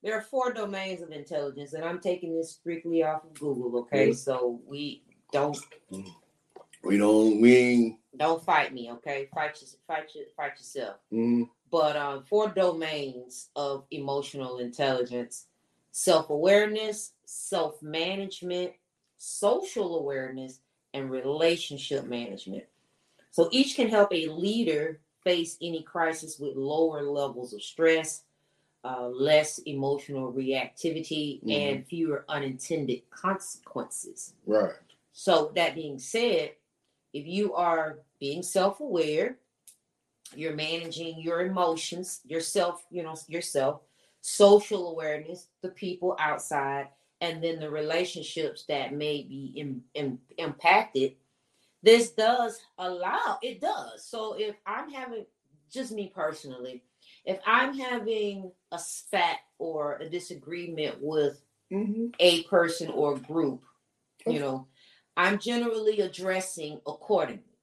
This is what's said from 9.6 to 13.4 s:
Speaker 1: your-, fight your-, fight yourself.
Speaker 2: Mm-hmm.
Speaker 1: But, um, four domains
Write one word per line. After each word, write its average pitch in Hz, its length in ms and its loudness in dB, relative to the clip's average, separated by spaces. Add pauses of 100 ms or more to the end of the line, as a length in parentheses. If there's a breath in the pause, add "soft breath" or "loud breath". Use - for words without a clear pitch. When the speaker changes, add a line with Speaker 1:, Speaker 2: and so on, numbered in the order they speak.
Speaker 1:
your-, 131 80 -20 (160)
fight 156 300 -6
your-, 151 100 -14 (100)
fight 143 220 -6
yourself. 110 380 -8 (180)
Speaker 2:
Mm-hmm. 117 300 2 (280)
Speaker 1:
But, 151 260 4
um, 143 300 -4
four 208 220 2
domains 156 1040 -4